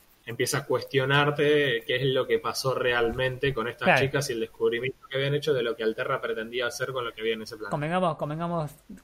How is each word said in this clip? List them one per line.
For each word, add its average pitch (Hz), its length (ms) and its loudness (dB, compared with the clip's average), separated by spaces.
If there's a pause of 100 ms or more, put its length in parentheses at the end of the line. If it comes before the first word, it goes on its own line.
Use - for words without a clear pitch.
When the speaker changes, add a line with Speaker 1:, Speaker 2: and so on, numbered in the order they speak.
(260)
Speaker 1:
empieza 123 340 0
a 135 60 -6
cuestionarte 143 1200 2
qué 127 80 0
es 127 100 0
lo 131 220 2
que 113 100 4
pasó 120 380 -2
realmente 123 800 0
con 113 140 -2
estas 120 180 -6
Speaker 2:
Claro. 143 160 6
Speaker 1:
chicas 135 280 0
y 120 40 -2
el 113 80 -2
descubrimiento 117 640 -2
que 135 100 -6
habían 139 160 0
hecho 147 200 0
de 123 100 0
lo 113 120 -2
que 113 80 -8
Alterra 127 380 -2
pretendía 117 460 -4
hacer 127 240 -4
con 127 140 -4
lo 113 80 -6
que 110 80 -10
había 113 120 0
en 110 100 -4
ese 113 120 -12
planeta. 104 160 -10
Speaker 2:
Convengamos, 160 460 -2
convengamos, 160 540 -4 (320)